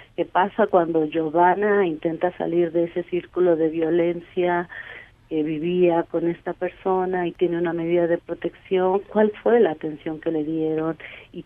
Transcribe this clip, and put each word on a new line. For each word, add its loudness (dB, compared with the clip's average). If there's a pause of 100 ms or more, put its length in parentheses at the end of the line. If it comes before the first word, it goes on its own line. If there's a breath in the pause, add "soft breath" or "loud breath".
(160 loud breath)
qué -2
pasa 2
cuando 2
Giovanna 2
intenta -2
salir 0
de 2
ese -6
círculo 0
de 2
violencia -2 (640 loud breath)
que -2
vivía 2
con -2
esta -6
persona -4
y -6
tiene -2
una -2
medida 0
de 0
protección, -2 (100)
cuál 2 (100)
fue 4
la 4
atención -8
que -2
le -2
dieron -2 (340 loud breath)
y -12